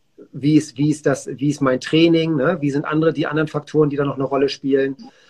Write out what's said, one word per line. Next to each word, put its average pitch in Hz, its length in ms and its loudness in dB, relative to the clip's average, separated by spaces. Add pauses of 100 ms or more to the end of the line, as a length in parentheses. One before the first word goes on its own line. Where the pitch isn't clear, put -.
(340)
wie 151 240 2
ist, - 200 0
wie 147 120 2
ist 147 160 -4
das, - 220 -2
wie 143 220 -4
ist 143 120 -4
mein 131 180 2
Training, 165 560 2
ne? 156 240 0
Wie 143 120 -2
sind 143 120 -2
andere, 156 300 0
die 139 140 -4
anderen 151 200 -2
Faktoren, 151 420 -2
die 139 60 -4
da 143 80 0
noch 139 120 -4
eine 135 100 -4
Rolle 139 240 0
spielen. 135 480 -2 (320)